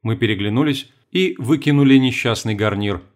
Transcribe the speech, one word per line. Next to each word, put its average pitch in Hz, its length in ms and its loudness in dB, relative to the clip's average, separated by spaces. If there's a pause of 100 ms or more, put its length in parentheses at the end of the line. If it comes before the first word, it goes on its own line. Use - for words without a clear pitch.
Мы 110 140 -2
переглянулись 107 720 -2 (220)
и 185 260 -2
выкинули 143 600 4
несчастный 123 560 0
гарнир 101 480 -2 (140)